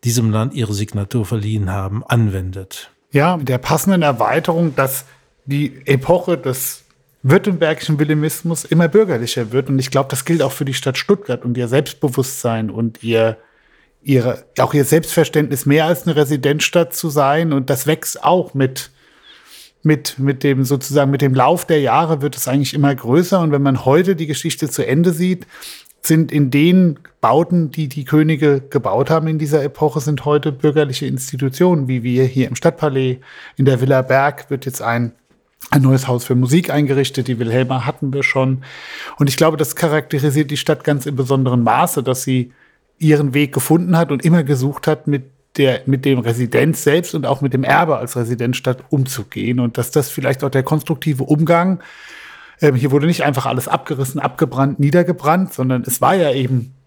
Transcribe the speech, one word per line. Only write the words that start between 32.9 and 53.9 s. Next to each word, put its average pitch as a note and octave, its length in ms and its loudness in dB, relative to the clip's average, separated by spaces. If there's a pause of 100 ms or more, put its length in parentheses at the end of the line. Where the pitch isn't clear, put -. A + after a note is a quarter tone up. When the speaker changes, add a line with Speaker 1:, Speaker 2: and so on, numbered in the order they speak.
Speaker 2:
In C#3 100 0
der C3 140 4
Villa C3 220 2
Berg C3+ 480 0
wird C3+ 160 -6
jetzt B2+ 160 -8
ein, A#2 320 -2 (580)
ein C#3+ 100 4
neues C3 260 4
Haus B2 180 -2
für B2+ 100 0
Musik C3 340 2
eingerichtet. C#3 600 0
Die A#2 100 -4
Wilhelma B2 460 -2
hatten C3+ 280 -6
wir C#3 100 -4
schon. C3 420 0 (520)
Und C#3 120 2
ich B2+ 80 -4
glaube, D#3 180 4
das D3+ 220 -4
charakterisiert D3 760 0
die D3 60 -4
Stadt - 260 -2
ganz C#3+ 220 0
im D3 100 -6
besonderen B2+ 480 2
Maße, C3 400 2
dass B2+ 200 -2
sie B2+ 280 -2 (480)
ihren D3 340 2
Weg C#3+ 200 0
gefunden E3+ 440 2
hat D#3 140 2
und C#3 140 -4
immer E3+ 180 4
gesucht C3+ 440 -2
hat, D#3 200 -2
mit C#3 160 -2 (320)
der, C3 300 2
mit C3+ 180 0
dem C3+ 160 2
Residenz A#2+ 640 0
selbst E3+ 320 0
und C#3+ 100 -2
auch C3 140 -2
mit C3+ 140 -2
dem C3+ 100 0
Erbe D3+ 340 2
als B2 200 -6
Residenzstadt B2 720 -2
umzugehen. B2+ 720 -2
Und A#2+ 160 -2
dass A#2+ 140 -4
das C#3+ 180 0
vielleicht C3+ 340 -4
auch C#3 60 -2
der C3 140 0
konstruktive D3 600 -2
Umgang, E3+ 560 2 (800)
ähm, D3 160 4
hier B2+ 160 0
wurde D3 160 2
nicht E3+ 160 0
einfach C3+ 220 0
alles B2 220 -2
abgerissen, C3+ 520 -4